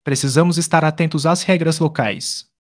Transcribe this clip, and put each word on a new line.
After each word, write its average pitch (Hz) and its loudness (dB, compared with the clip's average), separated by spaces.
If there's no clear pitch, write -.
Precisamos 143 2
estar 160 0
atentos 156 0
às 175 2
regras 165 0
locais. 139 -4